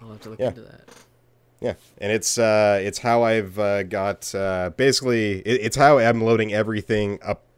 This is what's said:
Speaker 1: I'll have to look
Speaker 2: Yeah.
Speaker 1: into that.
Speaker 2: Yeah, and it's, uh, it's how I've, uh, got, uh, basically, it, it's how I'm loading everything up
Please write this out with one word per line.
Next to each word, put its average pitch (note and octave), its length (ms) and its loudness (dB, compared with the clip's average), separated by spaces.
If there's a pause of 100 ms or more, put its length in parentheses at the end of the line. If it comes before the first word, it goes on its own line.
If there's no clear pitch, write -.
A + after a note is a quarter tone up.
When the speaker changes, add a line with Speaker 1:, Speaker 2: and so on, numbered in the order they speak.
Speaker 1:
I'll A2+ 80 -20
have G#2+ 120 -18
to A2 80 -18
look A2 100 -12
Speaker 2:
Yeah. B2+ 100 -2
Speaker 1:
into G#2+ 120 -10
that. - 200 -20 (760)
Speaker 2:
Yeah, A2+ 140 -4 (260)
and G2+ 120 -4
it's, - 280 -2
uh, G#2+ 420 4
it's G2 180 -6
how A#2 240 2
I've, G#2+ 360 -2
uh, G2+ 240 0
got, G2 500 -6
uh, F#2+ 440 -4
basically, A#2 600 2
it, G#2+ 220 -2
it's A2 140 -4
how C#3+ 240 6
I'm A2+ 220 2
loading A2 320 0
everything G#2 680 -2
up G2 220 -8 (140)